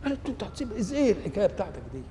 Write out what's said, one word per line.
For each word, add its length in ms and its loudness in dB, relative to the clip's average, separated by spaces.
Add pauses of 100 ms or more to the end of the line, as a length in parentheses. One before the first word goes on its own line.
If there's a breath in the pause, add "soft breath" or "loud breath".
قالت 200 0
له: 60 -2
"انت 120 -4
هتسيب 280 -6
ازاي؟ 280 0
ايه 120 8
الحكايه 360 2
بتاعتك 340 -2 (120)
دي؟" 180 -8